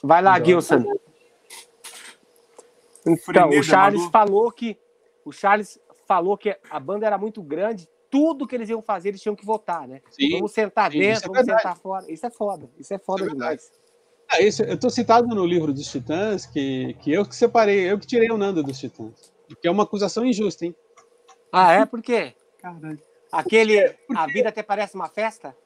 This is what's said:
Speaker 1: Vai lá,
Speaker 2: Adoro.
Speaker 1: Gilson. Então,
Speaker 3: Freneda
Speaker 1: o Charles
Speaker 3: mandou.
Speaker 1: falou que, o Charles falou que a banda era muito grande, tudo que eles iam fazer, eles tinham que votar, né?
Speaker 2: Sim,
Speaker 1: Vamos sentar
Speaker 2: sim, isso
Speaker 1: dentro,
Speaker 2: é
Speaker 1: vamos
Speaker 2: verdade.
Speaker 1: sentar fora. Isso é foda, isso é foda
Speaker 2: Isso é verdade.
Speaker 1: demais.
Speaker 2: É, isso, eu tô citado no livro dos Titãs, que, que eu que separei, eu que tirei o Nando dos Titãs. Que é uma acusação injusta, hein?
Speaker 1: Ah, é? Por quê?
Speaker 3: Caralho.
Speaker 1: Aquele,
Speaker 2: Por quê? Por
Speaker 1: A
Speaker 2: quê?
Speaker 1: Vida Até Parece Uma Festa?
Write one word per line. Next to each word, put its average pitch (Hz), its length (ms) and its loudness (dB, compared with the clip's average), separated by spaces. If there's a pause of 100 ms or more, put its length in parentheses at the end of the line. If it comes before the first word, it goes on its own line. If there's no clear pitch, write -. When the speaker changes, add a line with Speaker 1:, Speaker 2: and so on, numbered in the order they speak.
Speaker 1:
Vai 160 180 6
lá, 190 140 6
Speaker 2:
Adoro. 170 100 0
Speaker 1:
Gilson. 160 380 4 (2250)
Então, 165 200 2
Speaker 3:
Freneda 160 340 6
Speaker 1:
o 139 40 0
Charles 190 380 4
Speaker 3:
mandou. 170 100 -6
Speaker 1:
falou 214 400 4
que, 226 260 -10 (480)
o 147 60 -16
Charles 202 480 -2 (260)
falou 190 320 0
que 196 200 -6 (120)
a 156 100 -10
banda 196 260 -6
era 208 120 0
muito 214 240 -8
grande, 175 480 -8 (200)
tudo 285 380 0
que 254 80 -10
eles 226 140 -8
iam 226 120 -6
fazer, 196 280 -6
eles 196 120 -10
tinham 214 140 -4
que - 100 -20
votar, 185 420 -6
né? 131 140 -18 (100)
Speaker 2:
Sim, 143 220 -2
Speaker 1:
Vamos 190 180 -4
sentar 202 400 -2
Speaker 2:
sim, 147 80 -2
isso - 0 -
Speaker 1:
dentro, 202 260 0
Speaker 2:
é - 40 -8
Speaker 1:
vamos 247 160 2
Speaker 2:
verdade. 220 180 2
Speaker 1:
sentar 180 140 -6
fora. 190 340 -10
Isso 160 140 -12
é 240 40 -6
foda, 185 480 -8
isso - 160 -12
é 196 60 -8
foda 190 240 -6
Speaker 2:
Isso - 20 -4
é 170 40 -4
verdade. 139 320 -6
Speaker 1:
demais. - 220 -20 (500)
Speaker 2:
É, - 140 4
isso, 214 160 0
eu 190 160 -4
tô 254 100 0
citado 233 380 2
no 208 180 -2
livro 165 280 0
dos 135 180 -10
Titãs, 170 540 -4
que, 131 560 -6
que 143 100 -4
eu 196 140 0
que - 100 -18
separei, 208 560 2
eu 208 80 -2
que - 80 -18
tirei 233 240 2
o 220 60 -2
Nando 196 260 -2
dos 135 160 -8
Titãs. - 540 -16 (280)
Que 170 60 -2
é 170 40 2
uma 202 120 2
acusação 202 420 -4
injusta, 202 400 -2
hein? 170 100 -10 (760)
Speaker 1:
Ah, 180 220 6
é? 208 120 4
Por 226 160 -10
quê? 196 320 -4 (260)
Speaker 3:
Caralho. 156 400 -14 (320)
Speaker 1:
Aquele, 214 500 4
Speaker 2:
Por 180 80 4
quê? - 80 -10 (100)
Por 240 100 -6
Speaker 1:
A 160 100 0
Speaker 2:
quê? 147 60 -8
Speaker 1:
Vida 226 160 0
Até 214 140 -10
Parece 202 320 -6
Uma 175 140 -8
Festa? 208 460 -8 (100)